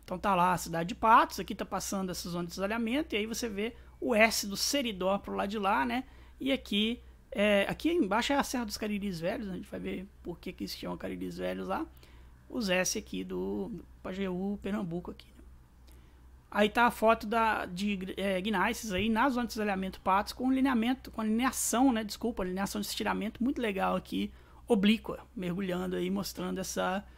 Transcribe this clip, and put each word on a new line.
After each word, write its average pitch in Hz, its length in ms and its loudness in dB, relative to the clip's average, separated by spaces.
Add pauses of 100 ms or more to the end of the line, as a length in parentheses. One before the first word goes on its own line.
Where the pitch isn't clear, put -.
então 185 140 -8
tá 196 160 2
lá 180 200 4
a 170 40 2
cidade 170 300 -4
de 226 80 -6
Patos, 247 420 6
aqui 196 160 -6
tá 196 120 -6
passando 190 460 -4
essa 175 180 -8
zona 175 180 -4
de 170 60 -12
cisalhamento, 226 600 -2
e 220 40 0
aí 208 80 0
você 226 240 -4
vê 214 260 -4 (240)
o 240 160 2
S 214 320 6
do 196 80 -4
Seridó 196 640 0
pro 196 180 -8
lado 196 140 0
de 214 100 -4
lá, 220 260 2
né? 247 200 -2 (340)
E 262 140 -2
aqui, 226 480 0 (280)
é, 202 380 4
aqui 302 240 0
embaixo 233 400 2
é 285 60 4
a 269 60 4
Serra 247 200 -4
dos 208 140 -6
Cariris 202 420 -4
Velhos, 196 300 -2
a 180 40 -6
gente 180 160 -8
vai 185 120 -8
ver 190 260 -6 (160)
por - 160 -10
que 185 140 -10
que 196 120 -8
se - 120 -8
chama 180 200 -8
Cariris 180 400 -8
Velhos 185 300 -4
lá. 208 180 -4 (680)
Os 220 160 -2
S 180 280 2
aqui 190 260 -6
do 185 480 -4 (320)
Pajeú, 190 580 -4
Pernambuco 190 480 -4
aqui, - 180 -16 (100)
né? - 60 -20 (1080)
Aí 214 160 4
tá 233 180 4
a 240 60 4
foto 226 340 4
da, 226 400 2
de, 190 520 -2
é, 190 240 0
gnáceos 208 500 0
aí 190 160 0
na 226 220 4
zona 240 180 0
de - 60 -12
cisalhamento 190 480 -2
Patos 196 320 2
com 262 180 0
lineamento, 262 600 2
com 226 100 -6
alineação, 233 720 2
né? 220 100 0
Desculpa, 214 400 -4
alineação 190 380 -2
de 202 60 -6
estiramento 202 540 -2
muito 262 200 0
legal 185 340 0
aqui, 190 380 -4 (340)
oblíqua, 208 640 4
mergulhando 180 640 -2
aí, 180 140 0
mostrando 185 500 -4
essa 185 460 -2 (120)